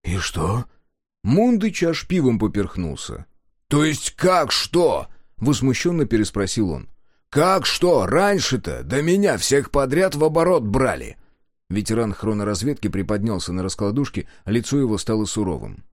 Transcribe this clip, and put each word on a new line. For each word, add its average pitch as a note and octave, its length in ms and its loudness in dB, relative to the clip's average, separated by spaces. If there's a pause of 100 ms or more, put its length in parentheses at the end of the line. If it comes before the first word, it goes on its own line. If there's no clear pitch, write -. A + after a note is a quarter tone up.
"И F2 140 -2
что?" F2 460 -2 (600)
Мундыч G#3 580 2
аж E3 240 0
пивом C3 320 2
поперхнулся. F#2 880 -4 (420)
"То D3 160 2
есть D#3 280 -2
как F3+ 400 2
что?" G#2 560 2 (280)
возмущённо C3+ 720 2
переспросил G#2 640 0
он. C2 180 -10 (420)
"Как F3 360 2
что? D#3 400 2
Раньше-то C3 760 0
до B2+ 200 -2
меня F#3 340 2
всех C#3 340 0
подряд C#3+ 440 2
в D3 100 2
оборот E3 380 4
брали!" G#2 540 -2 (520)
Ветеран G#2+ 460 -2
хроноразведки G#2+ 760 -4
приподнялся G2 640 -2
на F#2 100 -4
раскладушке, G#2+ 640 -2 (200)
лицо A#2 320 0
его A2+ 180 0
стало A2 300 -2
суровым. D2 680 -6